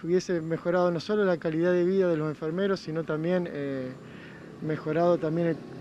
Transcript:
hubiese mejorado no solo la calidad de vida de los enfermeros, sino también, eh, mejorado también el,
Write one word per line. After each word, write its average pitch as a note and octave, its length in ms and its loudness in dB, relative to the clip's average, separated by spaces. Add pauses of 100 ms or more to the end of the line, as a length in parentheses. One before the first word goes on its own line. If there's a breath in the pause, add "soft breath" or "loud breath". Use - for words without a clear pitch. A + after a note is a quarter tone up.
hubiese F3 380 0
mejorado F3 500 2
no E3 80 0
solo G#3 260 2
la F3+ 120 4
calidad E3 340 2
de F3+ 140 4
vida F#3+ 220 4
de E3 100 2
los D#3 120 0
enfermeros, F3 520 -2
sino D#3+ 220 -4
también, E3+ 480 0
eh, C3+ 380 -4 (720 loud breath)
mejorado D#3+ 560 2
también D#3+ 300 0
el, D#3+ 100 0 (240)